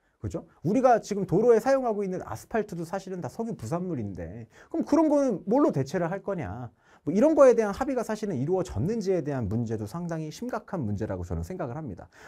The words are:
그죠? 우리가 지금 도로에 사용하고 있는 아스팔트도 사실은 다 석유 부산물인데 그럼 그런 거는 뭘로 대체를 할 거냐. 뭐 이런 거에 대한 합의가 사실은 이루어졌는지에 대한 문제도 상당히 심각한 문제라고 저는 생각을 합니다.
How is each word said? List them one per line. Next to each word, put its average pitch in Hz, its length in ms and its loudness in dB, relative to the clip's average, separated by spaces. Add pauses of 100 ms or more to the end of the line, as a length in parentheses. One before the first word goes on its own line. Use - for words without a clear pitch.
(200)
그죠? - 260 -8 (180)
우리가 233 360 4
지금 196 260 -4
도로에 220 340 6
사용하고 247 420 0
있는 185 220 -4
아스팔트도 208 600 -6
사실은 190 360 -8
다 143 80 -6
석유 226 260 -8
부산물인데 113 920 -6 (220)
그럼 330 140 -2
그런 311 240 4
거는 277 380 2
뭘로 269 240 4
대체를 160 400 -2
할 190 140 -6
거냐. 127 460 -6 (340)
뭐 143 100 -2
이런 277 220 6
거에 269 180 10
대한 214 180 2
합의가 262 300 -2
사실은 208 340 -4
이루어졌는지에 180 840 0
대한 135 260 -2
문제도 110 380 -2
상당히 165 460 -6
심각한 233 480 -6
문제라고 104 420 -4
저는 82 220 -6
생각을 143 320 -8
합니다. 147 320 -12 (200)